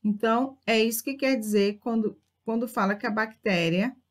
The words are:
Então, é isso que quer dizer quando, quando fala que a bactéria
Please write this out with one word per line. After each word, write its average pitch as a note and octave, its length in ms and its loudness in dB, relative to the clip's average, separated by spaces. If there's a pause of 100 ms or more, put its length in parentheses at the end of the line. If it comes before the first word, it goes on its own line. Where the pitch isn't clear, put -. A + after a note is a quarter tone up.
Então, A3+ 540 0 (100)
é A3 160 4
isso A3+ 220 0
que C#4 100 -4
quer C4+ 220 0
dizer G#3 420 0
quando, A3+ 400 -2 (260)
quando A#3 240 -2
fala G3+ 260 0
que G#3 120 -6
a A3+ 40 -2
bactéria G#3 840 0 (160)